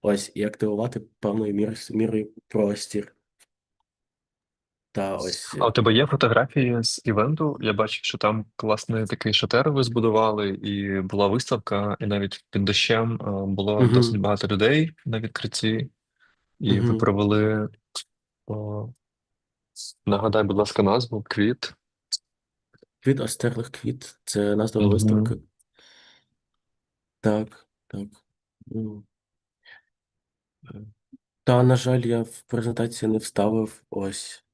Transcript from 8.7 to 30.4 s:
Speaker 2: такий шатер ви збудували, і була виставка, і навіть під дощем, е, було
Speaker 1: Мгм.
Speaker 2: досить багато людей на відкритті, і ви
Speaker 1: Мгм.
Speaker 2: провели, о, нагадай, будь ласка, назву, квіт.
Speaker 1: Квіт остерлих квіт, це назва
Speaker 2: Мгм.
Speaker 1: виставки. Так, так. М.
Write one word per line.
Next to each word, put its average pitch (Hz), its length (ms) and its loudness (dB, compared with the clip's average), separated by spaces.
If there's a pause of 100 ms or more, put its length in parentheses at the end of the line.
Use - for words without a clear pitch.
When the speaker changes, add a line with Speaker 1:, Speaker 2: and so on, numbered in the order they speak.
Speaker 2:
такий 107 280 -4
шатер 123 380 2
ви 135 120 2
збудували, 110 680 2
і 101 520 -4
була 101 260 0
виставка, 104 720 -2
і 110 60 -6
навіть 101 440 -4
під 98 160 0
дощем, 113 560 2
е, 101 40 -8 (200)
було 101 360 0
Speaker 1:
Мгм. 117 120 6
Speaker 2:
досить 117 280 4
багато 101 260 0
людей 135 440 2 (140)
на 113 140 -4
відкритті, 113 680 -4 (680)
і 101 200 2
ви 120 60 2
Speaker 1:
Мгм. 113 120 2
Speaker 2:
провели, 107 720 2 (800)
о, 107 420 -8 (1160)
нагадай, 104 380 2
будь 95 140 0
ласка, 104 260 0
назву, 113 460 0
квіт. 110 440 -2 (1300)
Speaker 1:
Квіт 135 200 2
остерлих 117 520 -4
квіт, - 520 -10
це 104 320 0
назва 110 260 0
Speaker 2:
Мгм. 101 100 4
Speaker 1:
виставки. 107 440 2 (1900)
Так, 107 460 -2 (200)
так. 101 200 -12 (680)
М. 107 280 -8 (1700)